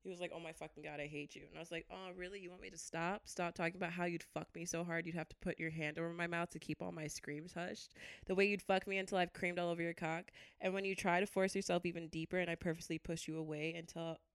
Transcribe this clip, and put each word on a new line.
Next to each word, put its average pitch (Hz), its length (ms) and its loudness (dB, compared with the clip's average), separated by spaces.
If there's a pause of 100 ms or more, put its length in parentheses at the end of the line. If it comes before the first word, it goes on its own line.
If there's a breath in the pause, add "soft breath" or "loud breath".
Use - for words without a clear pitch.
he 190 80 -10
was 175 100 -8
like, 175 140 -2
"Oh 165 60 -8
my 160 120 -8
fucking 156 300 -12
God, 151 180 -8
I 147 60 -4
hate 147 280 -8
you." - 140 -14
And - 80 -16
I 160 40 -10
was 170 100 -12
like, 165 200 -6
"Oh, 185 240 -10
really? 185 240 -8
You 175 120 -12
want 180 100 -16
me - 80 -12
to 170 80 -14
stop? 170 480 -2
Stop 175 300 -2
talking 175 220 0
about 175 160 0
how 175 120 0
you'd 170 180 0
fuck - 320 -6
me 165 120 -4
so 170 180 0
hard 170 220 0
you'd 165 80 -4
have 156 160 -2
to - 100 -16
put - 180 -2
your 160 120 0
hand 156 280 -2
over 165 140 0
my 170 140 0
mouth 170 240 0
to - 80 -10
keep - 240 -4
all 180 100 -4
my 160 140 -6
screams 151 480 -6
hushed? - 400 -6 (320 loud breath)
The 185 80 2
way 196 100 10
you'd 202 160 4
fuck 190 260 6
me 196 120 0
until 190 180 0
I've 175 160 6
creamed 175 260 2
all 175 120 4
over 170 100 2
your 170 140 0
cock? 165 300 -2 (360 loud breath)
And 190 140 2
when 196 100 2
you 190 100 2
try 180 260 6
to 202 60 6
force 190 300 4
yourself 180 300 4
even 165 220 -2
deeper 160 300 -2
and 175 120 2
I 165 40 2
purposely 165 440 0
push - 280 -4
you 160 120 -2
away 156 400 -2
until 165 400 -6 (160)